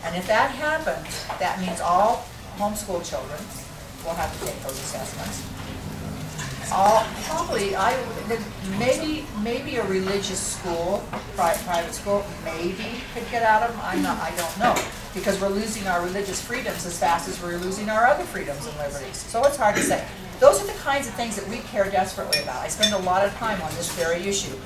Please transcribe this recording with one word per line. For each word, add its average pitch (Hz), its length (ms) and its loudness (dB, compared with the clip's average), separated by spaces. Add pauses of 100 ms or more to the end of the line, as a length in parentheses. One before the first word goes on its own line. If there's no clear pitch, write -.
And 170 120 -4
if 185 120 -4
that 240 240 6
happens, 302 560 -2 (320)
that 190 220 0
means 185 180 -4
all 196 460 4 (320)
homeschool 196 500 -2
children 135 320 -6 (640)
will 170 120 -4
have 160 220 -4
to - 80 -6
take - 180 -6
those - 140 -6
assessments. - 640 -6 (1300)
All, 208 320 8 (220)
probably, 214 500 0
I, 214 200 4 (800)
maybe, 302 480 2 (160)
maybe 262 360 -2
a 220 80 0
religious 190 540 0
school, 175 640 -2 (320)
pri-, 165 300 4
private 170 300 0
school, 202 280 0 (200)
maybe 185 580 -4 (120)
could 220 180 -6
get 233 120 0
out 220 200 8
of 233 80 0
them. 220 120 -6
I'm 185 200 0
not, - 160 0
I 165 120 -2
don't 170 280 -2
know. - 160 6 (400)
Because 190 260 0
we're 196 80 2
losing 202 380 -2
our 175 140 2
religious 185 380 -2
freedoms 220 460 -4
as 175 140 -6
fast 170 280 4
as 185 140 -6
we're 175 160 -4
losing 190 320 -2
our 220 160 6
other 302 180 6
freedoms 147 440 -6
and 147 100 -8
liberties. 139 400 -6
So - 280 0
it's - 120 6
hard 208 200 6
to - 40 2
say. - 240 2 (340)
Those 403 220 10
are 403 60 -2
the - 120 -4
kinds 277 280 0
of - 80 -8
things 226 200 -2
that 202 140 -6
we 233 80 -4
care 202 320 0
desperately 190 540 0
about. 131 200 -4
I 156 60 -4
spend 208 240 2
a 196 60 2
lot 185 260 4
of 196 100 0
time 220 260 -2
on 156 140 -4
this 170 180 -4
very 170 360 0
issue. - 260 -2 (100)